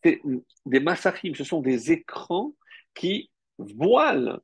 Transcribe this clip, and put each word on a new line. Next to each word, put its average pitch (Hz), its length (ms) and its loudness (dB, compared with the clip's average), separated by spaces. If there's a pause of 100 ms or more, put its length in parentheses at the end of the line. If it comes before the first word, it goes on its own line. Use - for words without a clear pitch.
C'est 170 180 4 (440)
des 131 140 4
masachim, 170 540 -2
ce 143 100 -8
sont 156 180 -4
des 127 300 0
écrans 180 640 -4 (400)
qui 190 360 -4 (280)
voilent 143 840 2